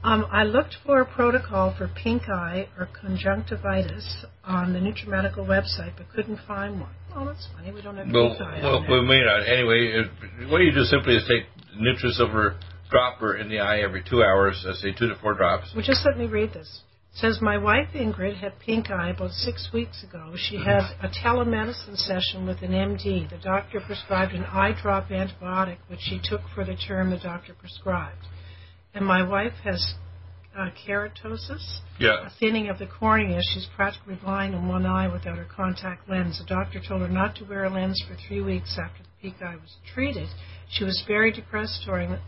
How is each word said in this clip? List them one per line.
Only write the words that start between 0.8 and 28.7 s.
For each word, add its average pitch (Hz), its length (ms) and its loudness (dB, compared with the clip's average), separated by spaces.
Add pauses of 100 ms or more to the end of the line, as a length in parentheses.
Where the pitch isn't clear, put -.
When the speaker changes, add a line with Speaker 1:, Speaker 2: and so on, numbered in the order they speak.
Speaker 1:
for 277 140 6
a 254 60 4
protocol 240 680 2
for 185 120 -4
pink 233 400 -2
eye 180 400 -4 (100)
or 185 80 -4 (140)
conjunctivitis 196 1200 -2 (200)
on 180 280 0
the 180 60 0
NutriMedical 196 680 -2
website, 190 500 0
but - 180 -16
couldn't 214 320 -4
find 202 340 -4
one." 135 100 -8 (260)
Oh, 277 80 -6
that's - 320 -10
funny. 190 160 -12
We - 100 -14
don't - 140 -10
have - 160 -8
Speaker 2:
Well, 120 180 2
Speaker 1:
pink - 120 -8
eye - 200 -8
Speaker 2:
well, 139 140 2
Speaker 1:
on - 100 -2
there. 127 140 6
Speaker 2:
we 123 60 2
may 131 180 6
not. 104 240 4
Anyway, 117 560 4
it, - 460 -10
what 160 80 4
you 170 140 8
do 135 120 6
simply 131 320 6
is 107 100 2
take 117 200 4 (340)
Nutrisilver 110 760 2 (340)
dropper 123 460 4
in 107 120 -6
the 107 120 -2
eye 104 200 2
every 92 280 -2
two 120 140 6
hours, 98 460 6
uh, 92 60 -4
say 98 180 -2
two 117 160 2
to 104 80 -2
four 104 180 0
drops. 90 400 2
Speaker 1:
Well, 214 100 -4
just 269 220 2
let 277 100 4
me 240 100 -2
read 214 260 -2
this. - 300 -18 (320)
It - 40 -16
says, 220 220 2
"My 208 180 2
wife 214 360 4
Ingrid 202 420 -2
had 196 240 -8
pink 220 300 -2
eye 175 200 0
about 180 220 -4
six - 400 -6
weeks 233 320 -4
ago. 165 320 -14
She 202 220 -4
had 202 240 6 (200)
a 190 60 -4
telemedicine 233 880 0
session 185 500 -2
with 185 160 -4
an 185 120 -2
M 196 220 2
D. 185 320 0
The 175 100 -12
doctor 196 420 -2
prescribed 190 520 -2
an 180 120 -4
eye 190 360 2
drop 190 280 0
antibiotic, 185 680 -2 (100)
which - 140 -12
she 92 200 -4
took 104 200 -4 (120)
for 98 100 -2
the 90 120 -4
term 92 340 0
the 180 80 0
doctor 175 360 -10
prescribed. 175 720 -4 (680)